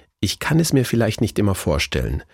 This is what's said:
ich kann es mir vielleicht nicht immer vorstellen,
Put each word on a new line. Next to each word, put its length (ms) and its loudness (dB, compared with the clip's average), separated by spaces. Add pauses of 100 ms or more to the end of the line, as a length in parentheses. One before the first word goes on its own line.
(200)
ich 200 -4
kann 200 0
es 140 0
mir 100 4
vielleicht 380 0
nicht 160 -2
immer 180 2
vorstellen, 680 -2 (100)